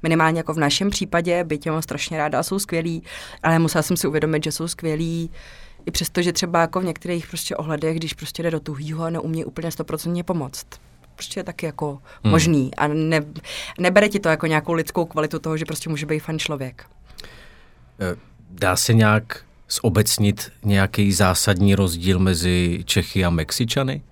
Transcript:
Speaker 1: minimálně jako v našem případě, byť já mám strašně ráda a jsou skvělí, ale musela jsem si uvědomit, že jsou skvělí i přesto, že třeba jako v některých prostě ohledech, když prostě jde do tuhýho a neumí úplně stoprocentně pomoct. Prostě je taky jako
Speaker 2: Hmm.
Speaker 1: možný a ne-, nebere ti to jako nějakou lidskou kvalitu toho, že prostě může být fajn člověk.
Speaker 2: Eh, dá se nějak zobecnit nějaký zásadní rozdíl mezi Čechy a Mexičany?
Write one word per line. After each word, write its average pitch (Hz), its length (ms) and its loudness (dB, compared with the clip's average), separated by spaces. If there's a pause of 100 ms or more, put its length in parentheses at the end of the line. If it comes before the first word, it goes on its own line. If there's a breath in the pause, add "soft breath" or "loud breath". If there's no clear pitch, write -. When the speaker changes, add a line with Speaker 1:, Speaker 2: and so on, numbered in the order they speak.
Speaker 1:
minimálně 160 380 2
jako 156 140 -4
v 160 40 -2
našem 160 320 2
případě, 175 540 0
byť 156 220 -4
já 160 60 -2
mám 156 100 -2
strašně 156 360 -6
ráda 147 220 0
a - 20 0
jsou 190 160 -2
skvělí, 165 440 -4 (400 loud breath)
ale 165 160 4
musela 165 240 2
jsem 175 140 0
si 180 120 -2
uvědomit, 151 360 0
že 156 80 -4
jsou 165 160 -6
skvělí 165 640 -4 (560 loud breath)
i - 40 -6
přesto, - 320 -2
že 175 100 2
třeba 170 280 0
jako 165 200 0
v 185 40 -2
některých 170 420 -4
prostě - 300 -8
ohledech, 156 400 -2
když 160 180 -6
prostě - 280 -10
jde 170 80 0
do 160 100 -2
tuhýho 151 440 -8
a 165 60 -2
neumí 160 340 -4
úplně 165 260 -6
stoprocentně 170 540 -4
pomoct. 151 420 -4 (480)
Prostě - 260 -10
je 175 40 -8
taky - 220 -8
jako 147 320 -6 (260 loud breath)
Speaker 2:
Hmm. 107 80 6
Speaker 1:
možný 156 420 4
a - 140 0
ne-, 156 360 2 (540 loud breath)
nebere 185 300 6
ti 202 120 0
to 170 80 0
jako 160 180 2
nějakou 156 260 0
lidskou 170 320 0
kvalitu 156 340 -2
toho, 160 180 -4
že 156 80 -4
prostě 156 260 -8
může 151 160 -4
být 156 140 0
fajn 160 180 -6
člověk. 135 460 -6 (1160 loud breath)
Speaker 2:
Eh, 90 160 -2 (340)
dá 92 260 0
se - 180 2
nějak 110 460 4 (420)
zobecnit 101 680 2 (120)
nějaký 101 480 4
zásadní 95 640 4
rozdíl 92 440 2
mezi 87 680 2
Čechy 95 400 0
a 87 60 2
Mexičany? 127 800 -2